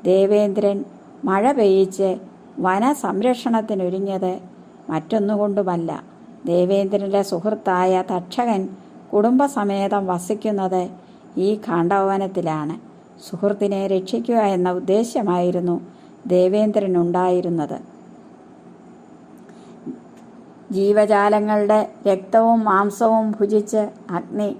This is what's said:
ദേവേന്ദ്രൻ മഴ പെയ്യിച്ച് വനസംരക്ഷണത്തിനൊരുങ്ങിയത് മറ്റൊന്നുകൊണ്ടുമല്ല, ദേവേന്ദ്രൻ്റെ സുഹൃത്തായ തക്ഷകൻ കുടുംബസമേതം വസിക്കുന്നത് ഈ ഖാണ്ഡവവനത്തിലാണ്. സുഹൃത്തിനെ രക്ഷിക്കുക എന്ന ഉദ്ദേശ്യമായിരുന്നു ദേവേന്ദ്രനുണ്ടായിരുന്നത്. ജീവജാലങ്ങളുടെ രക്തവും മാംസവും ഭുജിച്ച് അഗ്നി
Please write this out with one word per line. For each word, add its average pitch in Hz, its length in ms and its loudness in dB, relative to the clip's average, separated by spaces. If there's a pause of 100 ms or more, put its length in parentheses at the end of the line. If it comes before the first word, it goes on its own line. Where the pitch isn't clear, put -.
ദേവേന്ദ്രൻ 202 680 2 (500)
മഴ 196 160 2 (140)
പെയ്യിച്ച് 190 500 2 (560)
വനസംരക്ഷണത്തിനൊരുങ്ങിയത് 196 1700 -2 (580)
മറ്റൊന്നുകൊണ്ടുമല്ല, 196 1000 -2 (600)
ദേവേന്ദ്രൻ്റെ 196 800 2
സുഹൃത്തായ 185 800 0
തക്ഷകൻ 196 520 -2 (500)
കുടുംബസമേതം 208 1000 2
വസിക്കുന്നത് 190 720 -2 (640)
ഈ - 20 2 (180)
ഖാണ്ഡവവനത്തിലാണ്. 180 1080 -2 (500)
സുഹൃത്തിനെ 202 560 -2 (120)
രക്ഷിക്കുക 226 460 0 (140)
എന്ന 180 240 0
ഉദ്ദേശ്യമായിരുന്നു 180 1000 0 (560)
ദേവേന്ദ്രനുണ്ടായിരുന്നത്. 180 1500 0 (3000)
ജീവജാലങ്ങളുടെ 208 1040 2 (260)
രക്തവും 226 640 2
മാംസവും 214 580 2 (100)
ഭുജിച്ച് 208 460 0 (280)
അഗ്നി 175 380 -6 (120)